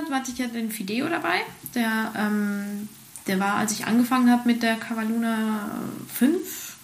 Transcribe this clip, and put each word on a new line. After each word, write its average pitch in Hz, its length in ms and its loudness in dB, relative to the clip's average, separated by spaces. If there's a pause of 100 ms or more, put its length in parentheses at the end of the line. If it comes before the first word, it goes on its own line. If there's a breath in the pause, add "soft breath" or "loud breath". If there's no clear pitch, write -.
(100)
hatte 262 200 -4
ich 240 80 -10
ja 254 80 -2
den 233 240 -4
Fideo 220 380 -2
dabei. 339 320 0 (340)
Der, 220 420 0
ähm, 208 720 -2 (380)
der 190 140 2
war, 202 160 2
als 214 160 0
ich - 140 -4
angefangen 240 440 6
hab 240 160 4
mit 233 160 4
der 226 140 2
Cavaluna 220 920 -2 (420)
fünf. - 720 0